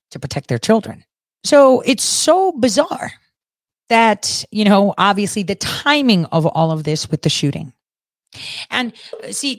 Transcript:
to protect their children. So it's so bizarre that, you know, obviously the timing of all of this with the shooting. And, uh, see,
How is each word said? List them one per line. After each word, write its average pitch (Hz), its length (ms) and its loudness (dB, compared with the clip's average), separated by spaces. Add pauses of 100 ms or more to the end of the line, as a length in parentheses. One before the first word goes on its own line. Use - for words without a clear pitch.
to - 100 -16
protect - 280 -10
their 123 100 -2
children. - 460 -2 (400)
So 269 380 6
it's - 220 0
so 359 500 0
bizarre 254 580 -2 (800)
that, 226 640 0
you 214 140 -2
know, 202 320 4
obviously 196 460 0
the 190 120 -4
timing 262 680 0
of 160 220 0
all 160 240 0
of 156 120 -4
this 151 280 -4
with 151 100 -4
the 156 80 0
shooting. 143 440 -4 (1000)
And, 240 220 -4 (300)
uh, - 80 -16
see, 269 280 -6